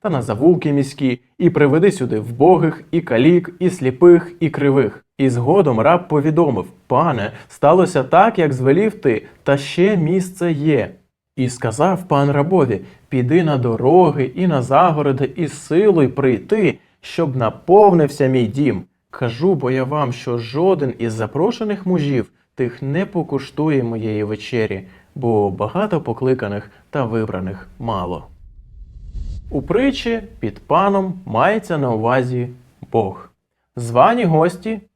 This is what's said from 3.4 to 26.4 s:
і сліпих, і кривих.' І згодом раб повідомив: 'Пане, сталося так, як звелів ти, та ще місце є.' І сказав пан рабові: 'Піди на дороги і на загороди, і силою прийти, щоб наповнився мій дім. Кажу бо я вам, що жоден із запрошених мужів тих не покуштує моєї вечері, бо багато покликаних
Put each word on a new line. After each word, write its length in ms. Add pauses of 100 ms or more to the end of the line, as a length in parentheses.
і 120
сліпих, 720
і 100
кривих.' 540 (140)
І 120
згодом 500
раб 280
повідомив: 580 (200)
'Пане, 460 (160)
сталося 560
так, 340
як 140
звелів 480
ти, 260 (160)
та 140
ще 400
місце 560
є.' 380 (460)
І 120
сказав 600
пан 220
рабові: 500 (280)
'Піди 360
на 120
дороги 680
і 220
на 160
загороди, 720
і 120
силою 640
прийти, 680 (220)
щоб 360
наповнився 920
мій 200
дім. 360 (280)
Кажу 440
бо 160
я 140
вам, 280
що 260
жоден 600
із 140
запрошених 720
мужів 440 (240)
тих 280
не 240
покуштує 760
моєї 420
вечері, 600 (300)
бо 360
багато 500
покликаних 720 (200)